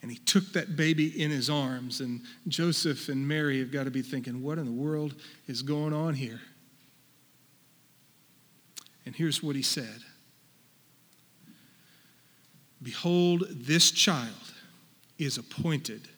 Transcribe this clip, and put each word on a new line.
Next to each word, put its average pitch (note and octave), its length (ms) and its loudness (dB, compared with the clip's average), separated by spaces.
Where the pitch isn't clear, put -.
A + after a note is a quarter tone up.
And A#2+ 80 -10
he A#2+ 80 -10
took - 340 2
that E3+ 240 -2
baby D#3+ 460 2
in D3+ 80 2
his C3 180 0
arms, C3 540 -2
and A#2+ 200 -4
Joseph D#3+ 640 0
and C#3 180 0
Mary D3 320 2
have B2+ 120 -2
got C#3 140 -2
to C3+ 60 -2
be C3 120 -2
thinking, B2+ 400 -4
"What D3+ 160 -2
in D3+ 80 -2
the A#2 40 -2
world D3 480 -2
is B2 160 -6
going D3+ 320 0
on D#3 200 0
here?" A#2+ 280 -4
And C3 100 -12
here's D#3 260 2
what C#3+ 140 0
he C3+ 60 -2
said. A#2 420 -2
"Behold, F3 680 2
this D#3 420 4
child B2 640 0
is C#3 220 -2
appointed C#3+ 680 -4